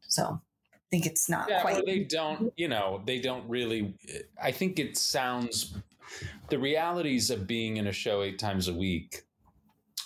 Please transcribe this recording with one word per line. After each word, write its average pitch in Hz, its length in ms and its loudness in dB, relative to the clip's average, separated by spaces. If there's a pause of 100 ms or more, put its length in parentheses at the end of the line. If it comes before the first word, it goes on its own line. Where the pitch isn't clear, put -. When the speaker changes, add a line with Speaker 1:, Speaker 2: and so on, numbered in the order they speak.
Speaker 1:
so - 380 0 (340)
I - 40 -20 (120)
think 170 160 4
it's - 240 0
not 196 180 0
Speaker 2:
Yeah, 202 80 4
Speaker 1:
quite. 190 220 4
Speaker 2:
or 185 80 2
they 190 180 2
don't, 156 520 0
you 165 120 0
know, 98 380 0
they 127 140 0
don't 123 280 -2
really, 113 480 -2 (440)
I 139 120 0
think 185 260 0
it 131 180 0
sounds, 123 800 0 (760)
the 143 80 2
realities 151 720 2
of 101 160 -2
being 113 320 0
in 104 80 0
a 98 60 0
show 101 300 0
eight 98 160 -4
times 95 300 0
a 87 60 0
week, 90 480 -2 (840)